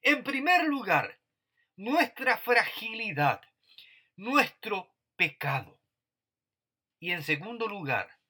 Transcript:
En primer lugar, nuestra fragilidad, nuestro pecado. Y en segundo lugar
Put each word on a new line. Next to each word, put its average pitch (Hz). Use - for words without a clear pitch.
En 262
primer 311
lugar, 190
nuestra 247
fragilidad, 220
nuestro 208
pecado. 143
Y 175
en 170
segundo 196
lugar 139